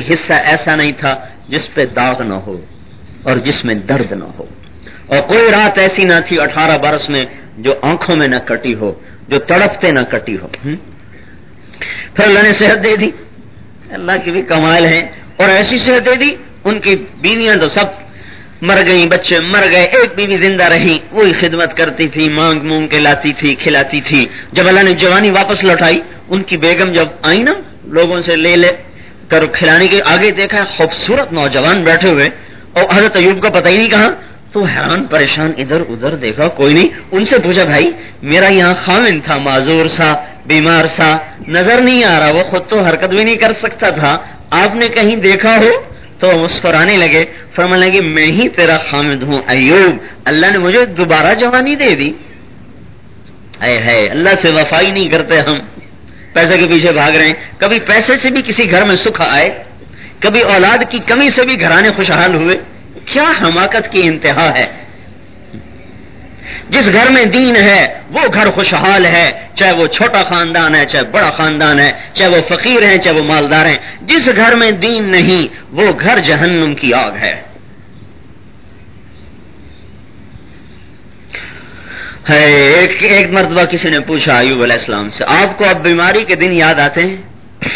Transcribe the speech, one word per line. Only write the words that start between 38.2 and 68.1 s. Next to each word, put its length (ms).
میرا 260
یہاں 260
خاوند 500
تھا، 120
معذور 500
سا، 280
بیمار 400
سا، 300
نظر 320
نہیں 240
آ 140
رہا، 120
وہ 200
خود 180
تو 120
حرکت 240
بھی 200
نہیں 120
کر 160
سکتا 380
تھا، 280
آپ 240
نے 140
کہیں 280
دیکھا 400
ہو؟" 140
تو 200
مسکرانے 580
لگے، 280
فرمانے 320
لگے، 140
"میں 260
ہی 220
تیرا 300
خاوند 440
ہوں 240
ایوب، 500
اللہ 280
نے 60
مجھے 260
دوبارہ 500
جوانی 400
دے 200
دی۔" 180
اے 160
ہے، 280
اللہ 240
سے 60
وفائی 420
نہیں 180
کرتے 320
ہم، 180
پیسے 260
کے 80
پیچھے 260
بھاگ 200
رہے 120
ہیں۔ 100
کبھی 220
پیسے 320
سے 80
بھی 160
کسی 240
گھر 140
میں 120
سکھ 320
آئے، 340
کبھی 220
اولاد 500
کی 80
کمی 320
سے 140
بھی 160
گھرانے 360
خوشحال 380
ہوئے؟ 220
کیا 200
حماقت 520
کی 120
انتہا 540
ہے۔ 80
جس 240
گھر 180
میں 140
دین 320
ہے 440